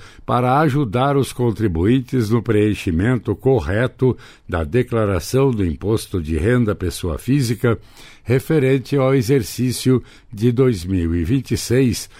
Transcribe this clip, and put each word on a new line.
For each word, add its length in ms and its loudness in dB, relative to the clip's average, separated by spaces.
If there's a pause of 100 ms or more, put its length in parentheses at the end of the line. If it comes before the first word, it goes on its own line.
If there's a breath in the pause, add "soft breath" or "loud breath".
(260 loud breath)
para 360 0
ajudar 540 0
os 160 0
contribuintes 1000 0
no 100 2
preenchimento 920 0
correto 840 0 (320 loud breath)
da 140 -2
declaração 880 0
do 120 -2
Imposto 560 -2
de 160 -4
Renda 380 2
Pessoa 460 -6
Física 580 0 (460 loud breath)
referente 720 0
ao 160 2
exercício 880 0 (320 loud breath)
de 180 0
dois 320 2
mil 300 0
e 100 0
vinte 280 -2
e 60 -2
seis, 520 0 (100)